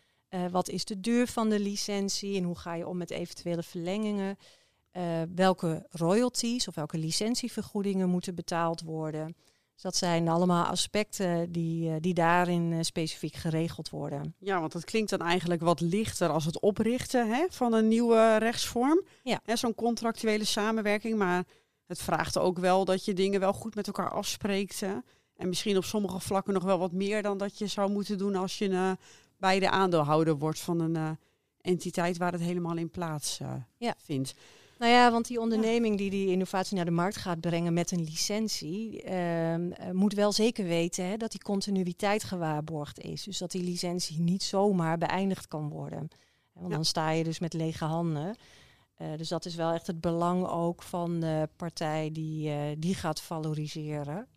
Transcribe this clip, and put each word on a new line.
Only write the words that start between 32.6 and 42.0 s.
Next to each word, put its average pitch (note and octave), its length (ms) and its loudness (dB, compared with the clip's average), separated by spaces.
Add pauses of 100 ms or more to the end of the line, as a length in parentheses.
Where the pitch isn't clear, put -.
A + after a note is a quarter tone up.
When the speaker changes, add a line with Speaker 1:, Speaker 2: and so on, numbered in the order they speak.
Speaker 2:
in E3 140 -4
plaats, D#3+ 500 -4
eh, C3+ 120 -6 (240)
Speaker 1:
Ja. A#3 220 -4
Speaker 2:
vindt. C3+ 360 -4 (440)
Speaker 1:
Nou A#3+ 140 6
ja, B3 180 10
want A#3 160 2
die B3 100 -6
Speaker 2:
Ja. A3+ 60 -2
Speaker 1:
onderneming A3+ 560 2
die G3 120 0
die G3 200 0
innovatie F#3 460 0
naar F3 80 2
de E3+ 60 0
markt E3+ 260 2
gaat E3+ 240 -4
brengen E3+ 320 0
met E3+ 180 2
een F3 140 0
licentie, G3+ 1000 -4
ehm, E3+ 680 0
eh, F3+ 200 -8
moet F#3+ 240 4
wel G3+ 180 4
zeker G#3+ 320 2
weten, E3+ 400 0
hè, F#3+ 120 -4
dat A3+ 140 -6
die - 120 -12
continuïteit G3 840 0